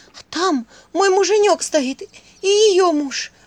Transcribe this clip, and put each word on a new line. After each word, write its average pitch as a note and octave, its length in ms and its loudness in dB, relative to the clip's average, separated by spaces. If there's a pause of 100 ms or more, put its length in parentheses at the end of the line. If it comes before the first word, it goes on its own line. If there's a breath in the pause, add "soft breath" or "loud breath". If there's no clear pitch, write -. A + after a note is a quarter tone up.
(180 loud breath)
А - 120 -20
там D#4 360 -4 (280 soft breath)
мой G4 160 2
муженёк G4 520 2
стоит C4+ 380 -4
и - 480 -12
её G4 440 2
муж, D4 380 -4 (160 soft breath)